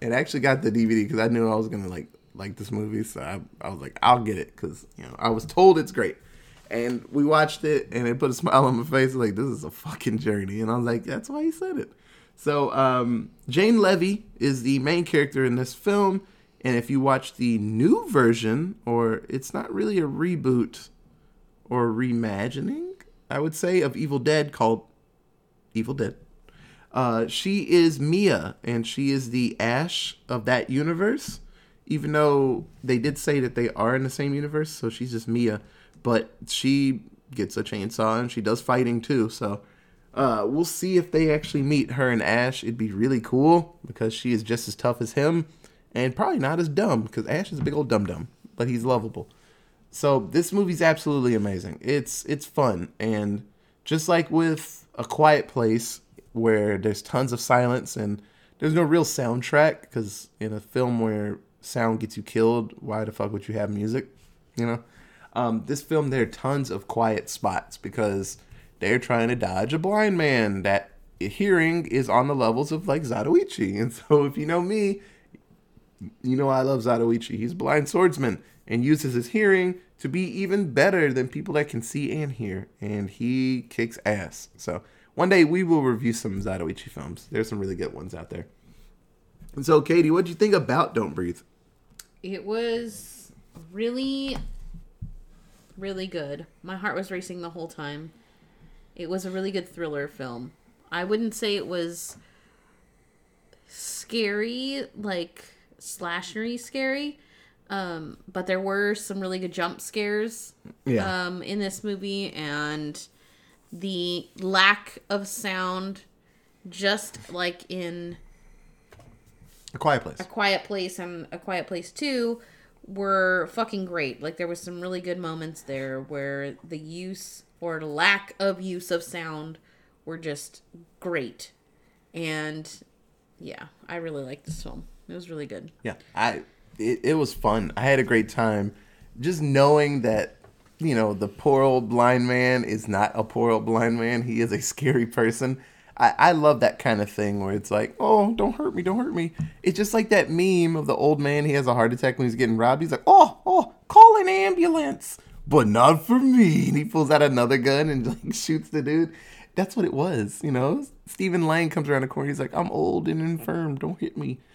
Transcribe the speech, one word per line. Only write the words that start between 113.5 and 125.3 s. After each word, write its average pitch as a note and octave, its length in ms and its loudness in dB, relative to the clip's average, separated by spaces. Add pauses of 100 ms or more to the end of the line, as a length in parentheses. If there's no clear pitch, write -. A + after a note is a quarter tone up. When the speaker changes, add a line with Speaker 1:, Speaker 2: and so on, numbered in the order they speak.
Speaker 2:
the F3 560 -6 (120)
lack F#3+ 580 2 (120)
of G3+ 180 -4
sound, F#3 760 -6 (640)
just G3 640 -6
like F3 380 -6
in F3 480 -10 (1600)
Speaker 1:
A - 40 -12
Quiet C#3 240 2
Place. D#2+ 180 -12
Speaker 2:
A F3+ 40 -10
Quiet G3+ 400 -2
Place F#3 340 -8
and F3 340 -12
A E3+ 60 -12
Quiet F3+ 280 -8
Place E3+ 260 -10
Two, A#3+ 480 -4 (460)
were F#3+ 640 0
fucking G#3+ 320 -6
great. D#3+ 380 -6
Like, E3 160 -8
there F3 100 -6
was E3+ 120 -10
some F3 200 -12
really F3+ 220 -8
good F3+ 160 -6
moments D#3+ 420 -10